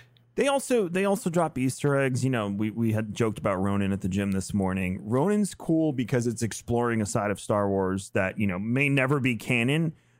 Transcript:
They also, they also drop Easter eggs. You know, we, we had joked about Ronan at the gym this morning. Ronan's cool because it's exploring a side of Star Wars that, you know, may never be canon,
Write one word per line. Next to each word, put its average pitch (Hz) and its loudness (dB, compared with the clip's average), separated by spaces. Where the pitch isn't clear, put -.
They 247 2
also, 254 2
they 185 0
also 196 0
drop 160 0
Easter 139 0
eggs. 131 2
You 131 2
know, 117 0
we, 104 0
we 113 0
had 107 -2
joked 110 0
about 95 0
Ronan 98 2
at 98 -2
the 101 -4
gym 101 0
this 95 -4
morning. 95 -2
Ronan's 185 0
cool 160 0
because 123 0
it's 117 -2
exploring 117 -2
a 104 0
side 104 0
of 95 -4
Star 104 0
Wars 95 0
that, 95 0
you 104 0
know, 90 -2
may 120 0
never 139 2
be 123 0
canon, 135 0